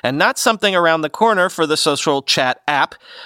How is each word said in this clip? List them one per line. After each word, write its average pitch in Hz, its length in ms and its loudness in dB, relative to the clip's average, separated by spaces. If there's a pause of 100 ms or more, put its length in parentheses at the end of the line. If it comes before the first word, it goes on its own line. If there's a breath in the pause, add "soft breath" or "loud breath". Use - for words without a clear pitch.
and 131 160 -2
not 214 220 2
something 208 340 0
around 165 280 2
the 156 80 -2
corner 202 400 0
for 165 180 -2
the 151 80 -2
social 143 460 0
chat 131 440 -2
app, 139 300 -2 (300 loud breath)